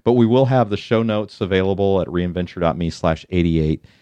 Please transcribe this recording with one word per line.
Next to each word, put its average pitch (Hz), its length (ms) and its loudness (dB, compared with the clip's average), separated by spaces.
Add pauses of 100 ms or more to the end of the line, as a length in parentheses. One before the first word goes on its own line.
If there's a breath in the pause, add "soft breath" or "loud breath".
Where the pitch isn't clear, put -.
But 120 80 4
we 120 120 4
will 127 200 4
have 123 240 2
the 101 80 -4
show 113 260 -2
notes 107 380 -4
available 95 580 0
at 85 80 -2
reinventure 87 540 -4
dot 80 160 0
me 85 120 -2
slash 80 400 -4
eighty-eight. 80 540 0 (180 soft breath)